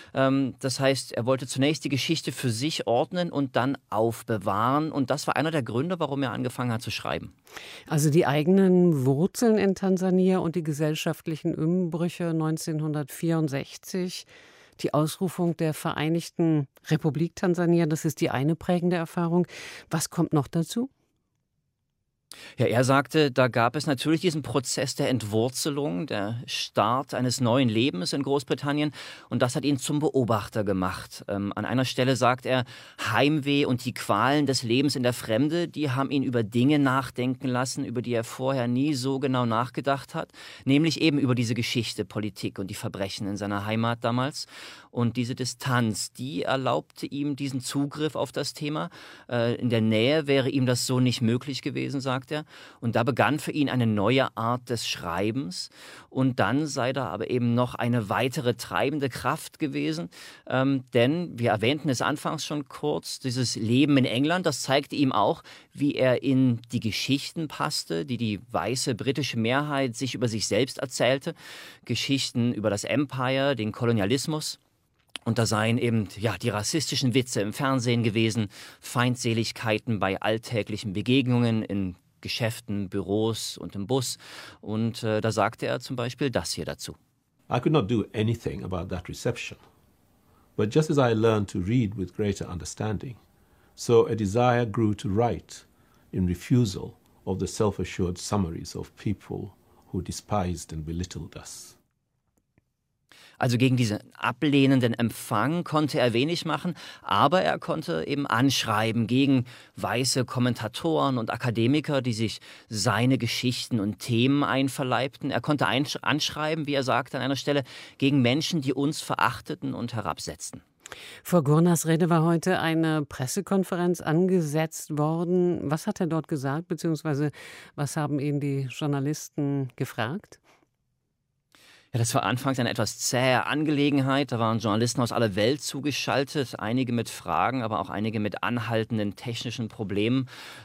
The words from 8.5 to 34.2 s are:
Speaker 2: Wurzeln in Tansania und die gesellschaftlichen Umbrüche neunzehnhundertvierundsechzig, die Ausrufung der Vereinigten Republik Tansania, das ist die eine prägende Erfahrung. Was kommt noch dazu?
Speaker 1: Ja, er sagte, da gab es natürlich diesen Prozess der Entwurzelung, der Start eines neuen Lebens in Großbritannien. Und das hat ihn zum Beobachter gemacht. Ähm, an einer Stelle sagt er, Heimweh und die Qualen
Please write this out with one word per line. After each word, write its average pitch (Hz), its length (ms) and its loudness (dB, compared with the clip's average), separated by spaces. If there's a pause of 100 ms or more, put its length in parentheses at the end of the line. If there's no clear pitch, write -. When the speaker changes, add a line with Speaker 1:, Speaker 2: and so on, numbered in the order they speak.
Speaker 2:
Wurzeln 196 500 2
in 196 160 4
Tansania 185 640 2
und 165 180 -2
die 175 60 -2
gesellschaftlichen 156 960 -2
Umbrüche 170 800 0
neunzehnhundertvierundsechzig, 156 1900 -2 (540)
die - 120 -2
Ausrufung 160 640 0
der 156 160 0
Vereinigten 160 920 0 (180)
Republik 156 500 0
Tansania, 170 520 4
das 156 180 0
ist 156 160 -2
die 165 80 2
eine 143 260 0
prägende 180 420 0
Erfahrung. 170 500 0 (420)
Was - 220 -2
kommt 165 220 0
noch 147 140 4
dazu? 233 440 -2 (1700)
Speaker 1:
Ja, 120 80 4
er 120 180 4
sagte, 139 460 4
da 127 180 4
gab 117 280 2
es 143 100 -4
natürlich 151 360 0
diesen 156 200 0
Prozess 127 540 -2
der 147 120 0
Entwurzelung, 131 1000 -2
der 110 400 -4
Start 120 640 0
eines 123 280 0
neuen 123 280 4
Lebens 147 420 0
in 143 120 -2
Großbritannien. 143 680 0 (380)
Und 120 140 2
das 123 120 2
hat 139 80 -2
ihn 143 140 2
zum 151 220 -2
Beobachter 117 640 2
gemacht. 92 640 -2
Ähm, 101 280 -4
an 107 80 -4
einer 127 220 0
Stelle 131 300 2
sagt 123 320 0
er, 127 160 2 (480)
Heimweh 143 540 4
und 123 200 0
die 120 80 -4
Qualen 127 540 2